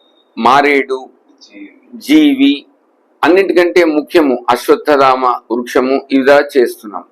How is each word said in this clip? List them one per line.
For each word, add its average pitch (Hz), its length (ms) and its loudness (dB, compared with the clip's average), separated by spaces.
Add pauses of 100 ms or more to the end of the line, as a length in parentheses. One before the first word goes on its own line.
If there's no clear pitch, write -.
(460)
మారేడు, 131 540 2 (1080)
జీవి, 143 480 2 (720)
అన్నిటికంటే 175 580 2 (120)
ముఖ్యము 143 420 0 (160)
అశ్వత్థామ 135 720 0 (260)
వృక్షము, 127 460 -2 (220)
ఇలా 139 180 4 (180)
చేస్తున్నాం. 110 560 -2